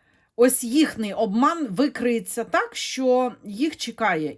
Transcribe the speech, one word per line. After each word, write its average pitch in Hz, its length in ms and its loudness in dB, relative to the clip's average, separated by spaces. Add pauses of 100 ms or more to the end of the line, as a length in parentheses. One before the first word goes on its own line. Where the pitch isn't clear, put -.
(360)
ось 254 280 4
їхній 226 500 0
обман 247 540 0
викриється 233 760 -2
так, 427 320 -2
що 254 680 0
їх 226 340 -4
чекає 190 600 -2